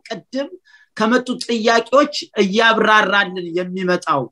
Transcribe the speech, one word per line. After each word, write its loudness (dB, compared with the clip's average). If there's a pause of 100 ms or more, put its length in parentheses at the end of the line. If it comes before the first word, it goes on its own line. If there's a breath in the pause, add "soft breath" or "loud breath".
ቅድም -10 (480 soft breath)
ከመጡ 0 (140)
ጥያቄዎች 0 (240)
እያብራራልን 2
የሚመጣው። -2